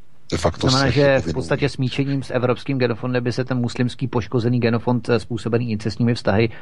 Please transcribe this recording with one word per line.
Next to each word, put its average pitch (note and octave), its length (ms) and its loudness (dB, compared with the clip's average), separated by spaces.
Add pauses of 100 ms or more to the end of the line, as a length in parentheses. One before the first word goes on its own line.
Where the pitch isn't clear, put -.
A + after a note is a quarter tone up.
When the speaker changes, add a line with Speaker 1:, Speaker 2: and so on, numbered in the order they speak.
(300)
Speaker 1:
De - 80 -2
facto - 220 -2
Speaker 2:
To C3 100 4
znamená, C3+ 220 4
Speaker 1:
se - 20 -2
Speaker 2:
že C#3 200 6
v C3 40 4
Speaker 1:
chytli B2+ 140 -2
Speaker 2:
podstatě C#3 360 -2
smíčením C3+ 540 -2
s - 120 -12
evropským B2 440 0
genofondem B2 460 0
by B2 80 0
se B2+ 120 -2
ten B2+ 140 -2
muslimský A#2+ 500 -2
poškozený A#2+ 520 0
genofond, A#2 480 0
eh, A#2 120 4
způsobený A#2 520 -2
incestními A2+ 420 0
vztahy G#2+ 340 2 (140)